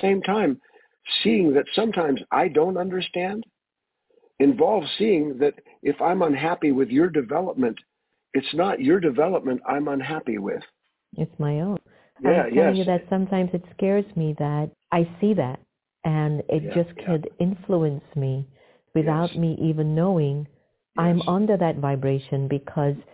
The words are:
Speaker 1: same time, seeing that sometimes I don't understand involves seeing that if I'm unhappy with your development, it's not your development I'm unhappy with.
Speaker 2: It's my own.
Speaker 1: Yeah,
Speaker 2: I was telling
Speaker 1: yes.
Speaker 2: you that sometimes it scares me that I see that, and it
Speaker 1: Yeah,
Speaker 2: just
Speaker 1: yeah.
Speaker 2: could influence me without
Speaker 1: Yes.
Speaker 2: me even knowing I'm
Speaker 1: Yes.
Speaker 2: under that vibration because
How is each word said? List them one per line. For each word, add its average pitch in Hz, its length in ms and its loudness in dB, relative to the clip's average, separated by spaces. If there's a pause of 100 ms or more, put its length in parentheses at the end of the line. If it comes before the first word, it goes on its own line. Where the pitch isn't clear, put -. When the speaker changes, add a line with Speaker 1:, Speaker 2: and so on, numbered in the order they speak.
Speaker 1:
same 196 220 2
time, 190 380 0 (640)
seeing 196 320 4
that 139 100 4 (100)
sometimes 180 460 0 (100)
I 165 180 2
don't 165 280 2
understand 185 680 -4 (960)
involves 147 480 4 (120)
seeing 151 400 2
that 143 160 2 (280)
if 143 180 -2
I'm 180 220 0
unhappy 156 500 0
with 131 180 2
your 156 180 4
development, 135 680 -2 (580)
it's 135 200 -2
not 175 260 0
your 156 200 4
development 147 680 0
I'm 143 220 -2
unhappy 139 500 -4
with. 98 240 -6 (540)
Speaker 2:
It's - 220 -6
my 147 220 -2
own. 190 180 -4 (440)
Speaker 1:
Yeah, - 80 2
Speaker 2:
I 160 140 4
was 117 100 -4
telling 190 220 4
Speaker 1:
yes. - 20 0
Speaker 2:
you 185 60 0
that 180 260 0
sometimes 190 420 0
it 175 120 -6 (120)
scares 196 280 0 (120)
me 156 220 -2
that 147 320 -2 (220)
I 170 160 2 (120)
see 208 140 2
that, 131 260 -2 (440)
and 151 440 0
it 160 160 2
Speaker 1:
Yeah, - 100 -8
Speaker 2:
just 170 220 0
Speaker 1:
yeah. - 100 -12
Speaker 2:
could 160 320 -2
influence 175 680 -2 (120)
me 135 300 -2 (480)
without 160 360 2
Speaker 1:
Yes. - 80 -8
Speaker 2:
me 165 220 0
even 156 340 0
knowing 156 520 0 (500)
I'm 170 220 2
Speaker 1:
Yes. 170 100 -2
Speaker 2:
under 202 280 2
that 165 220 0
vibration 135 720 -2
because 143 460 -2 (200)